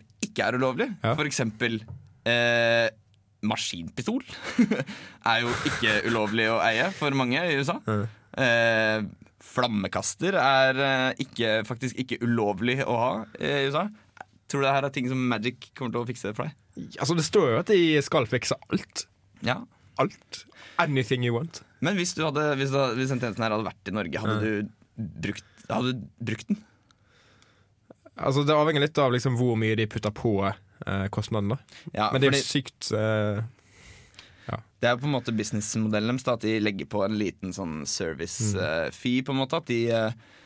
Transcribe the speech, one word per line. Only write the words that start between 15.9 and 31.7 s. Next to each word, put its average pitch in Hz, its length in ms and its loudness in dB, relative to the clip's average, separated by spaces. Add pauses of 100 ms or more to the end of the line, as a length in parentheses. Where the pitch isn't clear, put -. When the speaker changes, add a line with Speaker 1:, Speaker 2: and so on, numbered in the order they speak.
Speaker 1:
til 120 140 -2
å - 20 -10
fikse 120 260 -6
for - 140 -6
deg? 151 80 -12 (480)
Speaker 2:
Altså, 160 160 0
det 156 80 0
står 175 240 4
jo 113 80 4
at 180 80 -4
de 196 140 6 (200)
skal 135 300 2
fikse 127 240 0 (160)
alt. - 360 -4 (360)
Speaker 1:
Ja. 117 160 -2 (400)
Speaker 2:
Alt. - 460 -4 (340)
Anything 131 480 2
you 120 80 2
want. 151 240 -4 (220)
Speaker 1:
Men 185 180 0
hvis 175 160 -2
du 156 80 0
hadde, 147 320 0
hvis 135 160 0
du 135 80 2
hadde, 127 160 2
hvis 131 160 0
den 127 80 0
tjenesten 117 240 -2
her 110 80 2
hadde 107 160 0
vært - 240 -10
i - 0 -
Norge, 92 320 -4
hadde 110 160 0
Speaker 2:
Ja. 107 240 0
Speaker 1:
du 104 60 -6 (240)
brukt, - 500 -8 (260)
hadde 123 240 -2
du 117 80 -8 (220)
brukt 107 240 -6
den? - 160 -4 (1500)
Speaker 2:
Altså, 131 320 0
det 151 80 4
avhenger 151 300 4
litt 151 180 0
av 131 100 4
liksom 123 280 0
hvor 123 180 2
mye 110 180 2
de 107 140 0
putter 104 240 -4
på, 113 220 0 (100)
eh, - 640 -4
kostnaden 104 400 -2
da. 120 80 -2 (380)